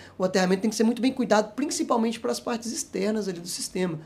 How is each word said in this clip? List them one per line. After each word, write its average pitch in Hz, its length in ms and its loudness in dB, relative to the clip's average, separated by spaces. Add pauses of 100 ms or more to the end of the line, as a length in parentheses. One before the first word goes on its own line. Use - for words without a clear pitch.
(180)
o 185 60 -2
aterramento 185 380 4
tem 220 80 2
que 214 60 -4
ser 220 100 2
muito 233 160 2
bem 254 100 4
cuidado, 214 420 2
principalmente 247 680 0
pras 240 200 -4
partes 226 320 -6
externas 208 560 -2
ali 170 140 -6
do 180 60 -12
sistema. 175 580 -4